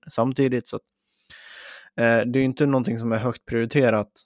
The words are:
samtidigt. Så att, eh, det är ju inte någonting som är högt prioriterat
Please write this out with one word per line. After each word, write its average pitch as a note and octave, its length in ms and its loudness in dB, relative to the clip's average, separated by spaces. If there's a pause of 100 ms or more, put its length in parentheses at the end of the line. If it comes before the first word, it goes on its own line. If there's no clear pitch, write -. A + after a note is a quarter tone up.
samtidigt. C3 580 0
Så - 80 -10
att, - 80 -10 (1120)
eh, A#2 360 2
det C3 80 2
är - 20 4
ju C3 40 2
inte C3 200 0
någonting B2+ 320 0
som A2+ 140 -4
är A2 60 0
högt A#2 280 -4
prioriterat A#2 680 0 (140)